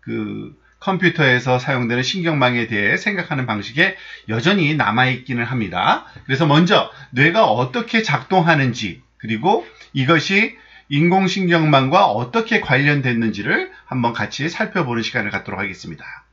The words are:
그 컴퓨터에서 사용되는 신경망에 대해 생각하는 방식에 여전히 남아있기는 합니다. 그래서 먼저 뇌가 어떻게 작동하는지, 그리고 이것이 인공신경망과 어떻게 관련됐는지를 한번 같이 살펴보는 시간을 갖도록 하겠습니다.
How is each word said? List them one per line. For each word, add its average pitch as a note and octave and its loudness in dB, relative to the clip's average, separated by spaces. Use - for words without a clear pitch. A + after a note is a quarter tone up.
그 G#2+ -8
컴퓨터에서 C3+ 2
사용되는 B2 -2
신경망에 C3 0
대해 A2 0
생각하는 E3 -4
방식에 A#2 -2
여전히 D3+ 0
남아있기는 B2 0
합니다. A2 -2
그래서 C#3 0
먼저 E3 4
뇌가 D#3+ 4
어떻게 C3 0
작동하는지, C#3+ 0
그리고 A2+ 0
이것이 E3 2
인공신경망과 E3+ 2
어떻게 A#2 -2
관련됐는지를 B2+ 0
한번 A#2+ -2
같이 A2+ -6
살펴보는 C#3+ -4
시간을 A2 -4
갖도록 G2 -8
하겠습니다. F#2 -10